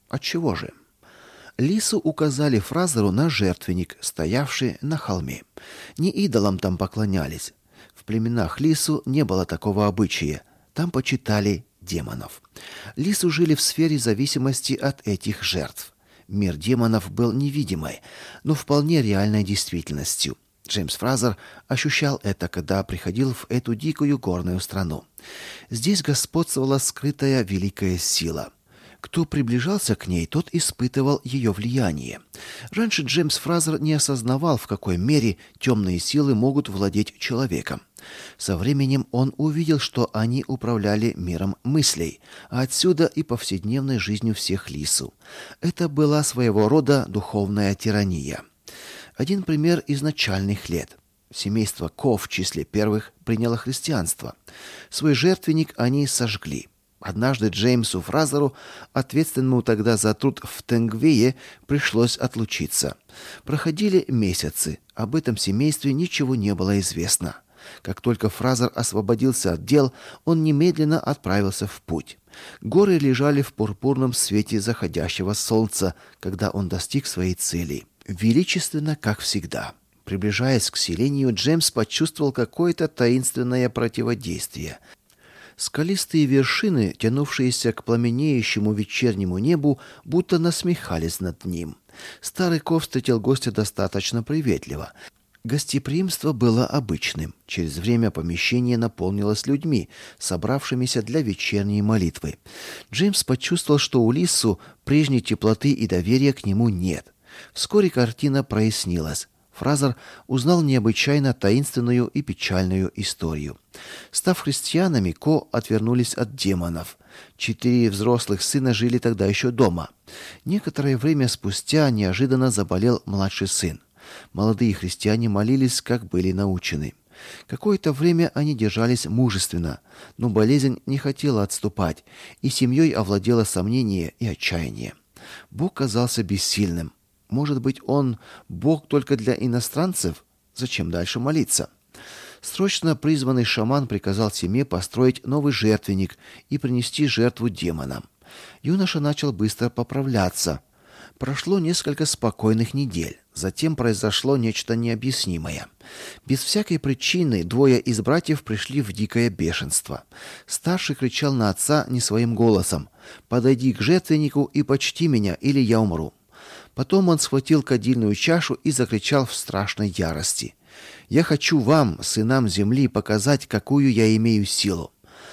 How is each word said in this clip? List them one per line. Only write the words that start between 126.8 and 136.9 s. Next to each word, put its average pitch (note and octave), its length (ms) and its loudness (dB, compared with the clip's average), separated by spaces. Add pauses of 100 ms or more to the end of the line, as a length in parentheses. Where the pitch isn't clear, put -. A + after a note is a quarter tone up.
Какое-то F#3+ 460 0
время E3 420 2
они D3 220 0
держались A2+ 500 2
мужественно, F#2+ 760 0 (360)
но A#2+ 120 -2
болезнь B2 560 4
не C3+ 120 -2
хотела C3+ 460 0
отступать, - 600 -2 (360)
и C#3 80 0
семьей C3+ 420 4
овладело G#2 520 2
сомнение G2+ 760 0
и A#2+ 60 -2
отчаяние. B1 680 -4 (580)
Бог B2+ 220 -4
казался A#2+ 500 0
бессильным. F2 720 -2 (360)